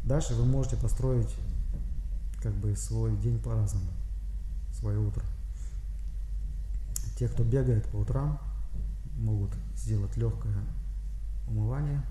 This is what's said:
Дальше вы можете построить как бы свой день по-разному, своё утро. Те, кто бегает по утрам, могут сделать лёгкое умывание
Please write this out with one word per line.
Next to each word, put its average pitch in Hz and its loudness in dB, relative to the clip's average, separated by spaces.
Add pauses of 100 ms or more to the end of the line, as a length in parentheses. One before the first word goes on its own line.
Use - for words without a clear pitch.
Дальше 123 2
вы 120 6
можете 127 4
построить 113 2 (1040)
как 104 0
бы 101 2
свой 113 0
день 113 2
по-разному, 101 0 (800)
своё 104 0
утро. - 0 (1900)
Те, 120 2
кто 113 2
бегает 117 4
по 107 -2
утрам, 139 2 (800)
могут 107 2 (240)
сделать 101 0
лёгкое 110 0 (920)
умывание 135 0